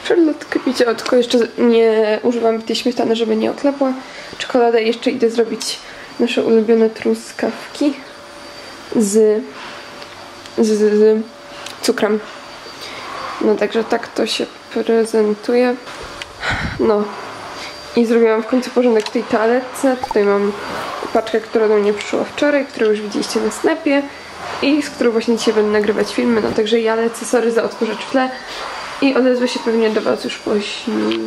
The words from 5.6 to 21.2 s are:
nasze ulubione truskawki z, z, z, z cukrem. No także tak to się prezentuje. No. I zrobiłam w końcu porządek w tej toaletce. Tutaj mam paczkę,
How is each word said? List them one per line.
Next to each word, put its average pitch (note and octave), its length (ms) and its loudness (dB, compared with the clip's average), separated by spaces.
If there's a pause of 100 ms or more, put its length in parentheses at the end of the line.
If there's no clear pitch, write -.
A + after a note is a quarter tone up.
nasze - 240 2
ulubione A3+ 460 4
truskawki A3+ 1040 -2 (1000)
z, G#3+ 480 4 (1120)
z, A3+ 100 4
z, G#3+ 120 2
z G#3+ 440 6 (580)
cukrem. G#3+ 380 2 (1200)
No G#3+ 140 4
także G#3 280 0
tak A#3 240 -2
to A#3 200 -2
się A#3 180 -2 (280)
prezentuje. A3+ 1000 2 (1040)
No. G#3 240 4 (920)
I A#3+ 100 6
zrobiłam A3+ 380 4
w A3+ 40 -8
końcu B3 220 0
porządek A#3+ 360 4
w - 60 -8
tej A#3 120 0
toaletce. B3 720 0 (100)
Tutaj G#3 160 2
mam G3+ 280 2 (640)
paczkę, A3+ 260 0